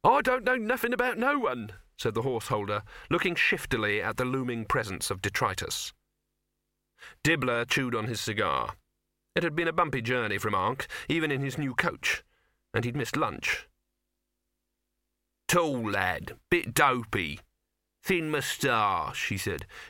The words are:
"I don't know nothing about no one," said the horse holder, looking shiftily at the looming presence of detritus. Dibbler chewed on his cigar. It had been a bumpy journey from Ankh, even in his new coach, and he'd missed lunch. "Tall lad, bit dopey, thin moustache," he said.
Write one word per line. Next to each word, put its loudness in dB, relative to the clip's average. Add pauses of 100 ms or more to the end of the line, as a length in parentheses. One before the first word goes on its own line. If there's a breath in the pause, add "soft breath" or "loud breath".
"I 8
don't 2
know 4
nothing 0
about 0
no 2
one," -2 (220)
said -2
the 0
horse -2
holder, 0 (280 loud breath)
looking 0
shiftily 0
at -2
the 0
looming -2
presence -2
of -4
detritus. -2 (1300 loud breath)
Dibbler 2
chewed -2
on 0
his -4
cigar. -2 (600)
It 2
had -2
been 0
a 0
bumpy 2
journey 0
from 0
Ankh, 0 (200 loud breath)
even 0
in 0
his -4
new -2
coach, -2 (500)
and 0
he'd -4
missed -4
lunch. -2 (1800)
"Tall 2
lad, -2 (100)
bit 2
dopey, 2 (600)
thin 0
moustache," 0
he -2
said. -4 (220 loud breath)